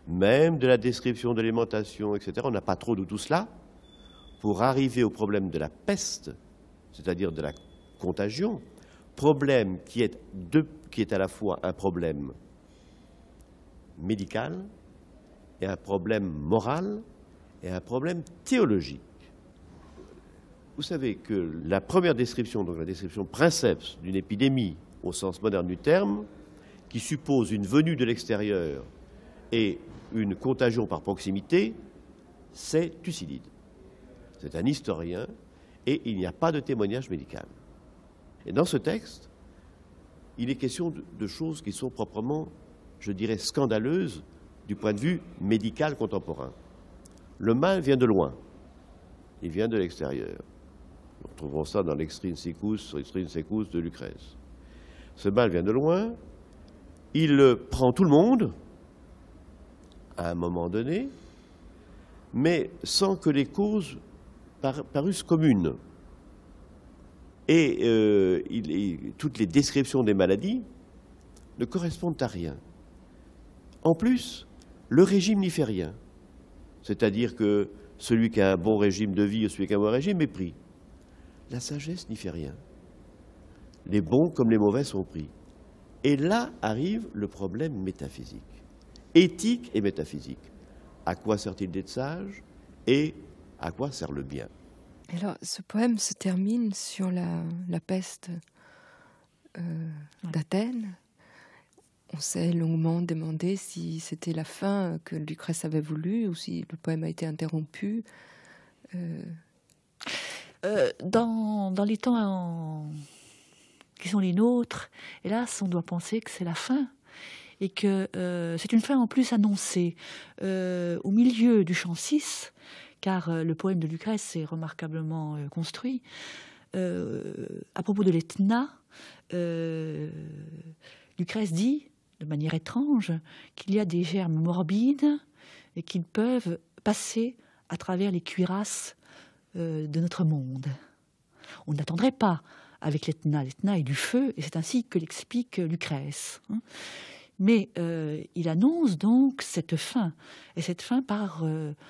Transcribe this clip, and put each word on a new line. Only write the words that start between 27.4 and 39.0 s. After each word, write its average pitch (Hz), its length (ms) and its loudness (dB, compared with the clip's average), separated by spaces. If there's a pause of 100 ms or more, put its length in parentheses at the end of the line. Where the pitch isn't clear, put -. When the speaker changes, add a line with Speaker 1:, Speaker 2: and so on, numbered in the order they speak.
Speaker 1:
une 101 140 0
venue 156 300 4
de 123 80 0
l'extérieur 101 800 0 (720)
et 110 260 2 (340)
une 107 220 0
contagion 120 520 0
par 80 120 -4
proximité, 98 720 0 (800)
c'est - 500 -2
Thucydide. 76 460 -10 (920)
C'est 76 160 -10
un 85 100 -2
historien 90 600 -2 (600)
et 139 180 2
il 110 140 -2
n'y 92 80 -2
a 123 80 -4
pas 165 180 0
de 151 80 -2
témoignage 120 500 -2
médical. - 360 -8 (1000)
Et 165 40 -6
dans 175 140 4
ce 160 120 0
texte, - 500 -6 (1080)